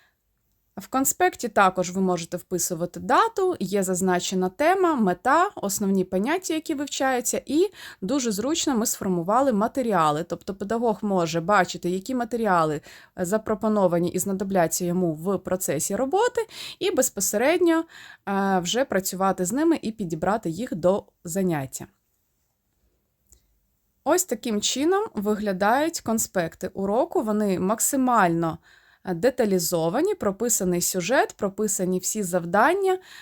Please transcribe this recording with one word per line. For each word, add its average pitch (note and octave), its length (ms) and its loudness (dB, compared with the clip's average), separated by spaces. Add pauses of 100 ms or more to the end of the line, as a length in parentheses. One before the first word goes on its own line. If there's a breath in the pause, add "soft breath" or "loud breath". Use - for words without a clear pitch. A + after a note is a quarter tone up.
(760 soft breath)
В G3 100 -12
конспекті C#4 600 0
також F#3 440 2
ви F#3 100 -2
можете F3 360 -2
вписувати F3 600 -6
дату, F#4 600 2
є G3 240 0
зазначена F#3 640 0
тема, E4+ 460 2
мета, C4 600 2
основні G3 500 0
поняття, C4 480 -2
які D#4 200 -4
вивчаються, C4 720 -2
і E4 220 2 (340 loud breath)
дуже A#3+ 300 -2
зручно C4 460 -2
ми G3+ 80 0
сформували G3+ 680 0
матеріали. G3 680 0
Тобто E3+ 320 -8
педагог A3 460 -2
може E3+ 400 0
бачити, F3+ 480 0
які F#3+ 260 -4
матеріали, F#3+ 640 0 (380 loud breath)
е, F3+ 60 -2
запропоновані G3+ 840 0
і F#3 100 -4
знадобляться F#3+ 640 0
йому F3 280 0
в F3 240 -2
процесі F3 580 -4
роботи, G4 520 0 (320 loud breath)
і G4 120 0
безпосередньо, E4 920 2 (460 loud breath)
е, G3 300 2
вже F3+ 260 0
працювати F#3+ 600 0
з F3 60 -4
ними D4+ 300 2
і A3 100 -4
підібрати F#3 580 -2
їх F#3+ 260 -6
до F3+ 300 2 (180)
заняття. E3 640 -4 (2250)
Ось E4+ 220 2
таким G#3+ 360 -4
чином E4+ 420 0 (100)
виглядають G#3+ 880 0
конспекти G3+ 640 -4
уроку. A3+ 540 0
Вони G#3 380 0
максимально, G3 960 2 (500 soft breath)
е, - 60 -4
деталізовані, F#3+ 1040 0
прописаний F#3+ 640 0
сюжет, G#3 560 0
прописані G3 600 -2
всі G#3+ 240 -4
завдання, A3 760 2 (220 loud breath)